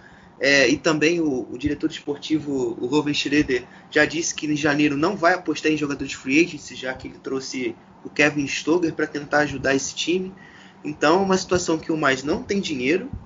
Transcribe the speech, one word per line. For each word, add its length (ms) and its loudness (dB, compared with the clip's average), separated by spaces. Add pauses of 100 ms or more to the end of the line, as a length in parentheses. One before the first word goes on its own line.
(380)
é, 300 6
e 80 4
também 440 2
o, 300 -2
o 60 -10
diretor 340 -2
esportivo, 920 -4
o 60 -4
Ruben 280 2
Schreder, 500 0 (260)
já 140 4
disse 300 -2
que 120 -8
em 100 0
janeiro 400 2
não 200 0
vai 180 4
apostar 380 -2
em 40 0
jogadores 360 -4
free 320 2
agency, 300 -12
já 200 -8
que 140 -14
ele 100 -16
trouxe 560 -6 (300)
o 60 -12
Kevin 360 0
Stoger 460 0
pra 140 -4
tentar 320 -2
ajudar 360 0
esse 200 -2
time. 400 -2 (500)
Então, 360 4
é 40 2
uma 120 2
situação 420 0
que 140 -4
o 40 0
mais 280 2
não 180 -2
tem 180 -2
dinheiro, 480 -2 (180)